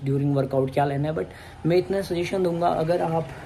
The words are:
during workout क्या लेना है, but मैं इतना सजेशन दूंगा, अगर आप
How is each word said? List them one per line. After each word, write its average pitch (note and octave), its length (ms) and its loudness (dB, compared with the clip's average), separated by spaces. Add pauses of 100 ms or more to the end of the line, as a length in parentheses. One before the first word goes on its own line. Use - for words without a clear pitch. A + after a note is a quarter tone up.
during C#3 320 2
workout C3+ 380 2
क्या C#3+ 120 2
लेना C#3+ 220 0
है, D#3 80 -2
but F#3 100 -2 (400)
मैं E3+ 120 6
इतना F#3+ 240 0
सजेशन F3+ 420 -2
दूंगा, E3+ 240 2
अगर E3 340 2
आप E3 260 0 (180)